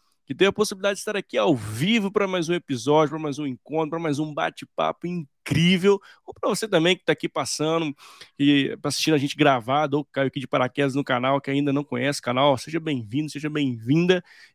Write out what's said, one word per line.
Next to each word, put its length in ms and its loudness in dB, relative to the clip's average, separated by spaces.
que 80 -10
tem 140 4
a 60 0
possibilidade 420 -2
de 60 -12
estar 160 -6
aqui 200 -6
ao 160 4
vivo 560 0
pra 160 0
mais 220 -2
um 60 0
episódio, 560 2
pra 100 -8
mais 180 -6
um 80 -6
encontro, 440 -6
pra 100 -6
mais 180 -2
um 160 -4
bate-papo 720 -4
incrível. 920 2
Ou 80 -16
pra 160 -4
você 160 -2
também 300 2
que 80 -20
tá 80 0
aqui 160 -2
passando 640 -2
e 420 4
assistindo 340 0
a 20 4
gente 180 -2
gravado, 600 2
ou 80 -2
caiu 220 -2
aqui 120 -6
de 80 -10
paraquedas 480 0
no 80 0
canal, 380 0
que 100 -6
ainda 220 0
não 100 -2
conhece 380 -4
o 20 -20
canal, 340 2
seja 220 -6
bem-vindo, 500 -4
seja 200 -8
bem-vinda. 760 2